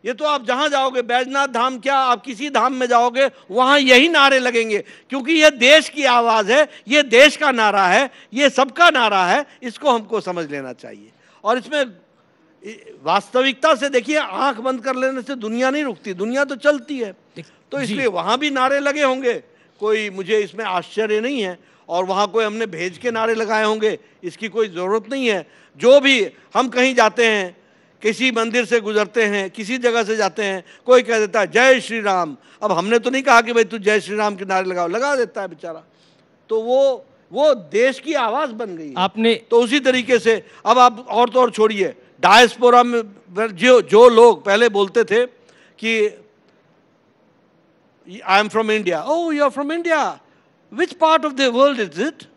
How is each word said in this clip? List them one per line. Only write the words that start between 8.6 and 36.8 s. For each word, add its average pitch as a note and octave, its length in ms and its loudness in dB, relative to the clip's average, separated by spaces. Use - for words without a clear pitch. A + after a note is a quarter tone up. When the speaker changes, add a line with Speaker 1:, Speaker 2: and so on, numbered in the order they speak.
Speaker 1:
नारा G#3+ 360 0
है, B3 200 0
इसको B3+ 280 -4
हमको A3 300 -2
समझ F3 300 -8
लेना C3+ 220 -12
चाहिए। G#2+ 380 -20
और A#3 140 0
इसमें C4 280 -4
वास्तविकता B3+ 720 0
से C4+ 140 -4
देखिए, C4 280 -2
आंख B3 400 -4
बंद B3+ 240 -6
कर B3+ 140 -6
लेने C4 260 -4
से C4+ 140 -10
दुनिया A#3 340 -4
नहीं D4 140 -4
रुकती, G#3 300 -10
दुनिया A#3 320 -4
तो C#4 100 -10
चलती C#4+ 440 -2
है। G3+ 140 -8
Speaker 2:
एक D#3+ 60 -18
Speaker 1:
तो C#4 60 -8
Speaker 2:
जी। C#4 60 -6
Speaker 1:
इसलिए A#3 240 -4
वहाँ F#3+ 300 -2
भी D4 120 -4
नारे C4+ 300 0
लगे C#4+ 240 -2
होंगे, C4 300 -2
कोई G#3+ 300 -4
मुझे G3 300 -4
इसमें G3+ 260 -8
आश्चर्य G#3 560 -4
नहीं B3+ 200 -6
है। F3+ 180 -8
और F3 160 -2
वहाँ F#3+ 220 -2
कोई A3 180 -2
हमने A3 200 -6
भेज F3+ 320 -10
के B3 140 -6
नारे A3+ 240 -2
लगाए A3 280 -2
होंगे, G#3+ 360 -2
इसकी F3+ 240 -12
कोई G#3+ 200 -4
ज़रूरत F#3+ 440 -6
नहीं C4+ 160 -4
है। F#3+ 200 -4
जो B3+ 220 6
भी C4 280 2
हम B3 140 0
कहीं B3+ 260 0
जाते A#3 320 2
हैं, G3 300 -4
किसी A#3 300 -2
मंदिर A3+ 340 -2
से A3+ 160 0
गुजरते G#3+ 420 -2
हैं, G3+ 260 -2
किसी A3 280 -8
जगह A#3 260 0
से G#3+ 120 -4
जाते G#3 280 -4
हैं, F#3+ 200 -6
कोई B3+ 160 6
कह A3 180 -2
देता G#3+ 200 -2
है, F3+ 120 -2
"जय B3+ 300 4
श्री A3+ 200 -8
राम।" F3+ 360 -2
अब G3+ 80 -2
हमने G3 280 0
तो B3 100 -2
नहीं C4 140 -4
कहा B3 180 4
कि A#3 120 -6
भाई A#3 100 2
तू G#3+ 140 -6
जय G#3 220 0
श्री F#3+ 160 -8
राम G#3 200 -2
के F#3+ 100 -14
नारे F#3 240 -2
लगाओ, F3 180 -4
लगा B3+ 280 -4
देता A3+ 260 -6
है F#3+ 60 -10
बेचारा। E3 360 -16
तो A3 120 -2
वो, B3+ 440 0